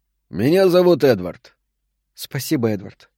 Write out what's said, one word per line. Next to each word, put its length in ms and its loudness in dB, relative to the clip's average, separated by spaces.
«Меня 380 0
зовут 360 2
Эдвард». 520 -2
«Спасибо, 560 -4
Эдвард». 480 -12